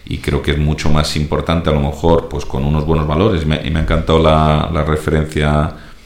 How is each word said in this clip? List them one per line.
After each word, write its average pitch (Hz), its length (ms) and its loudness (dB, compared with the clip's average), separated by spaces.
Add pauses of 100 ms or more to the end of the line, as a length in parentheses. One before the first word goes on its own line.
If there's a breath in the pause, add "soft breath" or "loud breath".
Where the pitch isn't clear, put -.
y - 120 -6
creo 71 240 -2
que 73 100 -2
es 73 60 0
mucho 76 320 0
más 76 260 2
importante 78 540 -2
a 76 40 2
lo 73 80 2
mejor 78 460 0
pues 71 160 -8
con 67 220 -4
unos 76 220 0
buenos 78 180 0
valores. 85 400 0
Me, 76 180 -2
y - 60 -6
me 78 100 0
ha 80 40 0
encantado 80 340 2
la, 78 560 2
la 78 100 0
referencia 76 880 0 (320 loud breath)